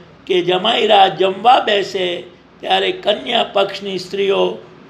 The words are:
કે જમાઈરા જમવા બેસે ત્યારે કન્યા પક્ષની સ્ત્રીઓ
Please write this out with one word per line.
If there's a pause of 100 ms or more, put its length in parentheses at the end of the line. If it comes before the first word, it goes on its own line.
(280)
કે
જમાઈરા
જમવા
બેસે (360)
ત્યારે
કન્યા
પક્ષની
સ્ત્રીઓ (320)